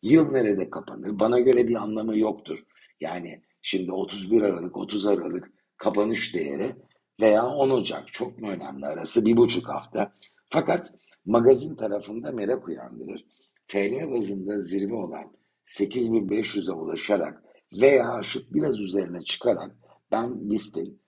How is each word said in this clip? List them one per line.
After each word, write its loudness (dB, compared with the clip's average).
Yıl 6
nerede 0
kapanır? -8
Bana 4
göre 6
bir 2
anlamı -4
yoktur. -2
Yani -8
şimdi -4
otuz -6
bir 6
Aralık, -2
otuz -4
Aralık 0
kapanış 0
değeri -4
veya 6
on 2
Ocak -2
çok -8
mu -8
önemli? -10
Arası 0
bir 6
buçuk 4
hafta. -6
Fakat 0
magazin 6
tarafında -6
merak -4
uyandırır. -12
T 0
L -4
bazında -4
zirve -4
olan -10
sekiz -2
bin 2
beş -2
yüze -4
ulaşarak -4
veya 6
aşıp -8
biraz 0
üzerine -4
çıkarak -2
ben -4
bistin -6